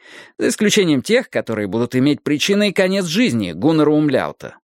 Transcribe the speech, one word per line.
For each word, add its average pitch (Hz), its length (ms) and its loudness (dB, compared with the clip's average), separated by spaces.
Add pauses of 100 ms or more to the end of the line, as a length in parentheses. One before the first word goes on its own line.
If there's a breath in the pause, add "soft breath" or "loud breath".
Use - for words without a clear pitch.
(360 loud breath)
за - 120 -2
исключением 190 520 2
тех, 233 300 -2
которые 107 380 -4
будут 117 260 -4
иметь 131 280 2
причиной 196 500 0
конец 190 340 0
жизни 151 460 0
Гуннара 151 380 2
Умляута 127 760 -2